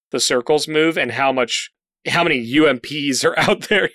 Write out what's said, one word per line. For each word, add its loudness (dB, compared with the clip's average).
the -2
circles 0
move 2
and -2
how 0
much, -2
how 0
many 0
U 2
M 2
Ps -4
are 0
<laughs> -2
out 0
there, 0